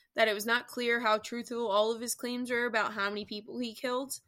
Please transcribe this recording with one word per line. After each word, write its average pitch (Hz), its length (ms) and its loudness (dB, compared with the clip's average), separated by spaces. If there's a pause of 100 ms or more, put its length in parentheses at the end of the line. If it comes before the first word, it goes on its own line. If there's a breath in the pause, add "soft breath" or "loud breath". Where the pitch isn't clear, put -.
(160 soft breath)
that 226 140 6
it 208 40 4
was 208 120 -2
not 240 220 2
clear 240 340 0
how 220 160 4
truthful 233 500 -4
all 214 260 4
of 226 80 -8
his 240 140 -4
claims 247 340 -4
were 240 160 0
about 214 280 2
how 202 160 0
many 208 160 -6
people 226 340 -8
he 233 160 -4
killed, 254 380 -2 (140)